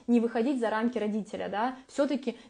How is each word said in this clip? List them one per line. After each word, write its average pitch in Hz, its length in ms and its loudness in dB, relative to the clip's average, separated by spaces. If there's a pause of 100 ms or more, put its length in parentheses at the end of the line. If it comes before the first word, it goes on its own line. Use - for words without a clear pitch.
не 240 140 6
выходить 240 400 0
за 220 100 0
рамки 226 280 0
родителя, 202 500 -4
да. 220 260 -2 (140)
Все-таки 269 480 0 (140)